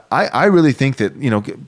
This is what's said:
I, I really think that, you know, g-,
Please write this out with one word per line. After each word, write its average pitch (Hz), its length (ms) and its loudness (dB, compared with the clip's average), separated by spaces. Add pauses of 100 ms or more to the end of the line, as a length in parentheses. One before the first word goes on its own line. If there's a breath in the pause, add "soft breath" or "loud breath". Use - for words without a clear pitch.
(120)
I, 143 160 0
I 143 180 0
really 170 280 4
think 135 240 -2
that, 104 200 -4
you 131 120 -4
know, 107 120 0
g-, 95 120 -12 (140)